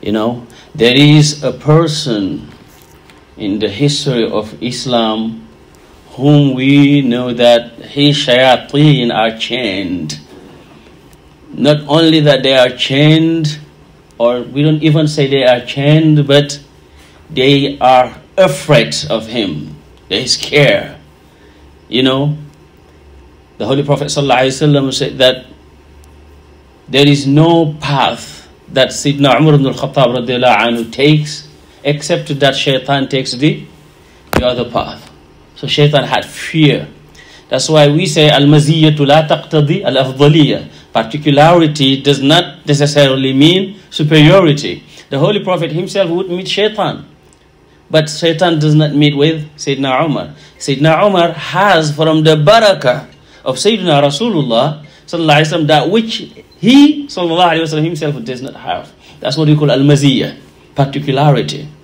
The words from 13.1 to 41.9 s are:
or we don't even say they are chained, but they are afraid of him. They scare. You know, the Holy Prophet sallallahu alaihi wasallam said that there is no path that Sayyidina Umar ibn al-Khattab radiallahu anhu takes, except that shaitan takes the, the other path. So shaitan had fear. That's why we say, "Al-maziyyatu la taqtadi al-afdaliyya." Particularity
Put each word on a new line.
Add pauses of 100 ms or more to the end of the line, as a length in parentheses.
or
we
don't
even
say
they
are
chained,
but (680)
they
are (220)
afraid (140)
of
him. (340)
They
scare. (880)
You
know, (1200)
the
Holy
Prophet
sallallahu
alaihi
wasallam
said
that (1400)
there
is
no
path (220)
that
Sayyidina
Umar
ibn
al-Khattab
radiallahu
anhu
takes, (340)
except
that
shaitan
takes
the, (680)
the
other
path. (460)
So
shaitan
had
fear. (600)
That's
why
we
say,
"Al-maziyyatu
la
taqtadi
al-afdaliyya." (240)
Particularity